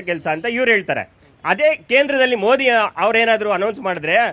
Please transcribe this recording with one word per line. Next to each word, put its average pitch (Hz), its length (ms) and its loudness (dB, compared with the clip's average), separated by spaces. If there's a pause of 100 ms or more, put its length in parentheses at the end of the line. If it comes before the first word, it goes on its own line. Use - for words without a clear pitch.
(100)
ಕೆಲ್ಸ 165 160 -6 (100)
ಅಂತ 165 100 -8 (120)
ಇವ್ರು 254 180 2
ಹೇಳ್ತಾರೆ. 147 280 -4 (400)
ಅದೇ 196 240 0 (220)
ಕೇಂದ್ರದಲ್ಲಿ 262 460 2 (100)
ಮೋದಿ 262 220 2 (380)
ಅವ್ರೇನಾದ್ರು 220 500 2
ಅನೌನ್ಸ್ 220 320 -4
ಮಾಡಿದ್ರೆ 165 260 -2 (180)